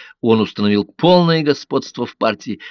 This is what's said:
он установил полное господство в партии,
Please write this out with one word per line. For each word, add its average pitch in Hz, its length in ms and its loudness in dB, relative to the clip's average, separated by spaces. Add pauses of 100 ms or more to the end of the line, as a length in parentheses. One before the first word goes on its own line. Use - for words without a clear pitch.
(200)
он 110 220 2
установил 104 420 -2
полное 165 600 2
господство 139 640 -4
в - 120 -14
партии, 107 420 -4 (100)